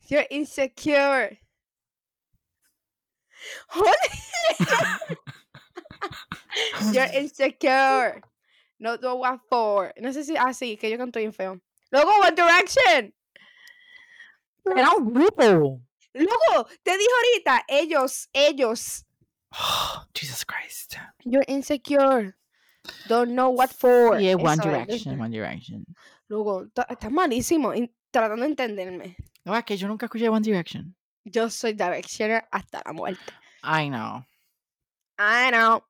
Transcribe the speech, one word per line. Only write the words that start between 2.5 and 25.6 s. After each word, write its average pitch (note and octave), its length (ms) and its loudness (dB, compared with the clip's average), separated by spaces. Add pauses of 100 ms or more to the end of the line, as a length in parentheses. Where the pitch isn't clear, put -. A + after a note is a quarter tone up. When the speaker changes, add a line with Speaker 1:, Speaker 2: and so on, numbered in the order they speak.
Speaker 1:
Joder. F#4 240 4 (680)
<laughs> - 580 -2 (1800)
You're B3+ 140 2 (100)
insecure. C4+ 1040 0 (580)
No, A3+ 180 -4
no, B3+ 180 -6
what B3+ 240 -4 (100)
for? G#3 500 0
No A#3+ 140 -6
sé D4 100 -8
si, D4+ 140 -6
ah, B3+ 160 0
sí, A#3 240 -8
que A3+ 120 -4
yo A3+ 80 -4
canto B3 220 -6
bien G#3+ 140 -4
feo. F#3+ 260 -10 (320)
Loco, D4 200 4 (100)
One E4+ 140 4
Direction. F4 760 4 (1500)
Speaker 2:
Era C4 300 2
un A#3+ 180 0
grupo. G3+ 680 4 (320)
Speaker 1:
Loco, F#4+ 540 2 (160)
te F#4 140 0
dije G#4 200 4
ahorita, A#4 500 2
ellos, C#4+ 680 0
ellos. C4+ 720 0 (460)
Speaker 2:
<sighs> - 640 -6
Jesus - 320 -10
Christ. - 500 -14 (300)
Speaker 1:
You're B3+ 220 0
insecure. C4+ 880 0 (720)
Don't A#3+ 260 2
know B3+ 160 2
what B3+ 200 2
for. B3 480 6
Speaker 2:
Sí, G3 120 2
es F#3+ 60 4
One D#3+ 180 2
Speaker 1:
Eso D#3+ 100 2
es, E3 80 0 (160)
Speaker 2:
Direction, G#3 260 -6
Speaker 1:
¿viste? B2+ 80 -6
Speaker 2:
One A2+ 80 -6
Direction. G#2 560 -10 (420)